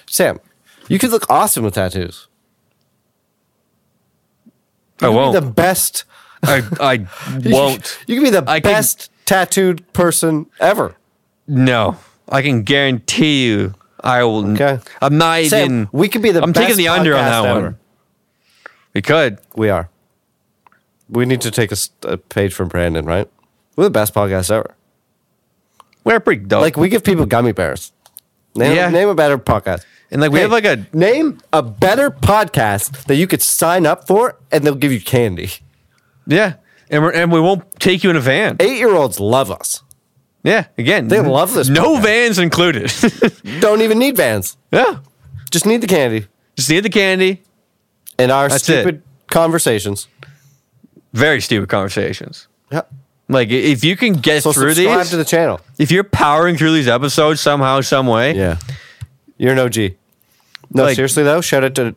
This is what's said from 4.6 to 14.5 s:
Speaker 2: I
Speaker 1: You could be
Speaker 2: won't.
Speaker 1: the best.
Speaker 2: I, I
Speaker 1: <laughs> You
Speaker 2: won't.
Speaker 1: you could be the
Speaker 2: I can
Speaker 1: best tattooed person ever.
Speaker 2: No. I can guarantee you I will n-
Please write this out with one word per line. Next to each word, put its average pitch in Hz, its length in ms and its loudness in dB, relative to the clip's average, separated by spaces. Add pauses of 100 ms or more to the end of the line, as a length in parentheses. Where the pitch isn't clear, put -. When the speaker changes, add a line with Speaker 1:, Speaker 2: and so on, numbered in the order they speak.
Speaker 2:
I 131 60 0
Speaker 1:
You - 20 4
could - 20 4
be 131 60 4
Speaker 2:
won't. 135 180 2
Speaker 1:
the 147 160 0
best. 180 540 -2 (400)
Speaker 2:
I, 139 180 2 (180)
I 139 120 2
Speaker 1:
<laughs> 127 480 -8
You 120 140 2
Speaker 2:
won't. 135 520 0
Speaker 1:
you 233 100 -2
could 277 80 2
be 269 60 4
the 185 160 2
Speaker 2:
I 160 140 0
can 202 120 2
Speaker 1:
best - 380 -2 (160)
tattooed 185 680 0
person 160 540 0 (140)
ever. 156 360 0 (500)
Speaker 2:
No. 127 500 0 (320)
I 135 140 -2
can 131 200 0
guarantee 139 840 0
you 101 280 -2 (280)
I 123 220 2
will 110 200 0
n- 104 160 -2